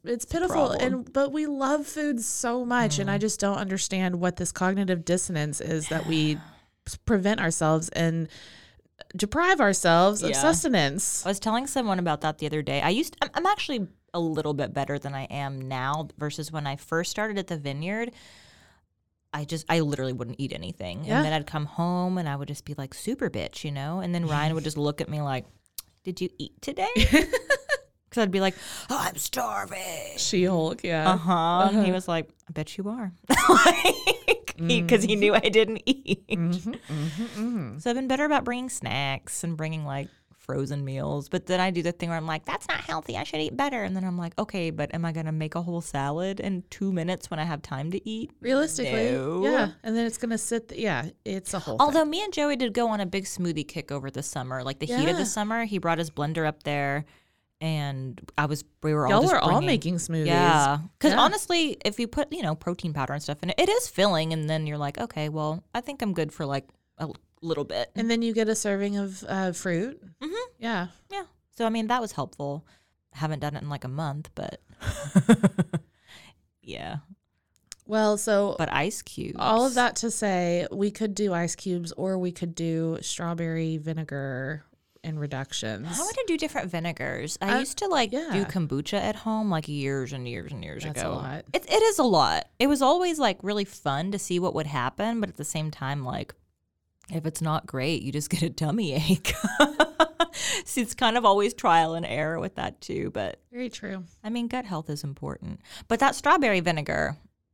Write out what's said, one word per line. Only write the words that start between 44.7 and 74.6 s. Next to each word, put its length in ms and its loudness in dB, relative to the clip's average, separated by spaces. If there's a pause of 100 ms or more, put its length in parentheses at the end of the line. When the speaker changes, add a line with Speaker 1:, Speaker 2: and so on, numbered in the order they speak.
Speaker 2:
but 240 -4
am 120 -2
I 60 -2
gonna 200 -4
make 220 -4
a 80 -4
whole 180 -4
salad 600 -4
in 280 -4
two 240 -2
minutes 380 -2
when 100 -4
I 40 -2
have 180 -4
time 300 -6
to 160 -6
eat?" 220 -8 (100)
Speaker 1:
Realistically, 720 0
Speaker 2:
No. 320 0
Speaker 1:
yeah. 240 4 (160)
And 120 -2
then 80 2
it's 140 -4
gonna 200 -2
sit, 300 -4
th-, 120 -10
yeah, 260 0 (180)
it's 300 -6
a 60 -2
whole 200 -4
Speaker 2:
Although 220 6
Speaker 1:
thing. 80 2
Speaker 2:
me 140 -2
and 80 -6
Joey 240 0
did 180 -2
go 140 2
on 120 0
a 60 -2
big 180 -4
smoothie 420 -4
kick 240 -10
over 200 -6
the 120 -6
summer. 400 -6
Like, 180 -8
the 60 -4
heat 220 2
of 80 2
the 60 0
Speaker 1:
Yeah. 20 0
Speaker 2:
summer, 400 -2
he 140 -2
brought 200 0
his 120 -4
blender 360 -2
up 180 -4
there, 400 -2 (560)
and 600 -4 (160)
I 100 2
was, 180 -4 (180)
we 120 2
were 120 2
all 60 4
Speaker 1:
Y'all 100 8
Speaker 2:
just 120 6
Speaker 1:
were 40 4
all 120 4
Speaker 2:
bringing 180 4
Speaker 1:
making 300 2
smoothies. 280 0
Speaker 2:
Yeah. 520 6 (200)
'Cause 140 6
Speaker 1:
Yeah. 80 6
Speaker 2:
honestly, 640 4
if 160 2
you 80 -2
put, 240 -2
you 100 -4
know, 140 0
protein 360 -4
powder 200 -2
and 100 -6
stuff 220 -6
in 60 -2
it, 100 -4
it 80 6
is 180 2
filling, 460 2
and 180 -2
then 160 0
you're 120 -4
like, 200 -4
"Okay, 300 -4
well, 340 -4 (100)
I 80 -4
think 220 -8
I'm 120 0
good 180 -2
for, 120 -8
like, 220 -4 (320)
a 40 -6
l-, 120 -8 (260)
little 220 -2
bit." 320 -4
Speaker 1:
And 160 -2
then 100 2
you 120 0
get 160 2
a 80 2
serving 400 0
of, 320 -4
uh, 240 0
fruit. 500 -2 (180)
Speaker 2:
Mm-hmm. 140 -6 (240)
Speaker 1:
Yeah. 300 -4 (240)
Speaker 2:
Yeah. 120 -8 (320)
So, 80 -2
I 60 2
mean, 160 -2
that 140 0
was 120 -4
helpful. 540 -6 (460)
Haven't 260 -4
done 160 -4
it 80 -8
in, 60 -8
like, 160 -6
a 40 -6
month, 460 -6
but 260 -8 (200)